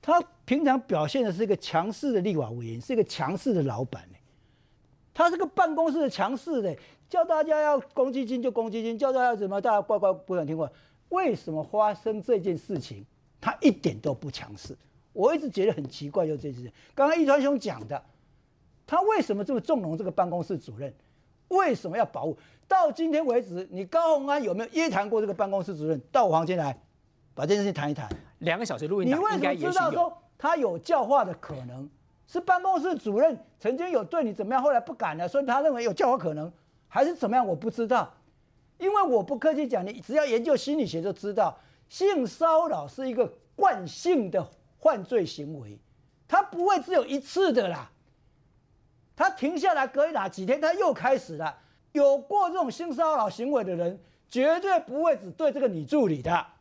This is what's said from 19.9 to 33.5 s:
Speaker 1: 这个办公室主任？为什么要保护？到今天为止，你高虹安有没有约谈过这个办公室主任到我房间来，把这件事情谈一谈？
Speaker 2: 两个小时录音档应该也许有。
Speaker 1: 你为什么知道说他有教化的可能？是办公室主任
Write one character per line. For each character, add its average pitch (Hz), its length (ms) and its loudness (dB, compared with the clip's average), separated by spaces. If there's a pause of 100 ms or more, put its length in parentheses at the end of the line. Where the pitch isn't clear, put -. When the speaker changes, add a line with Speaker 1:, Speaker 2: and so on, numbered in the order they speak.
Speaker 1:
这 180 80 -6
个 185 60 -2
办 180 180 0
公 175 160 -4
室 180 140 -6
主 117 220 -14
任？ 135 120 -10 (580)
为 359 260 2
什 - 140 -10
么 170 60 -8
要 226 80 2
保 127 200 -6
护？ 156 120 -4 (320)
到 359 240 4
今 330 200 -2
天 302 120 2
为 247 160 2
止， 190 300 -8
你 185 160 -8
高 320 320 2
虹 277 100 -2
安 285 140 0
有 214 100 -4
没 214 120 -4
有 233 100 -8
约 311 160 2
谈 202 180 0
过 214 140 0
这 214 60 -2
个 196 60 -4
办 196 160 -2
公 196 140 -2
室 180 140 -8
主 151 80 -6
任 156 160 -2 (100)
到 254 140 6
我 185 60 2
房 160 120 4
间 175 140 -2
来， 143 180 -2 (600)
把 135 100 -4
这 170 80 4
件 208 40 4
事 202 80 0
情 202 60 0
谈 147 200 -2
一 - 20 -2
谈？ 131 160 -10 (300)
Speaker 2:
两 165 180 -2
个 233 80 -4
小 - 100 -6
时 147 120 -6
录 190 160 -2
音 254 80 2
档 311 100 0 (140)
应 - 40 -2
该 - 140 0
也 - 60 -6
许 311 60 -4
有。 359 40 0
Speaker 1:
你 359 60 -2
为 370 40 4
什 - 0 -
么 339 120 2
知 - 40 -4
道 349 60 2
说 339 160 -2 (220)
他 320 180 0
有 202 220 -2
教 294 240 2
化 247 200 4
的 185 120 -4
可 - 180 -14 (120)
能？ 127 220 -12 (380)
是 - 140 -6
办 359 240 2
公 370 160 2
室 330 160 -2
主 214 240 -4
任 294 180 4 (220)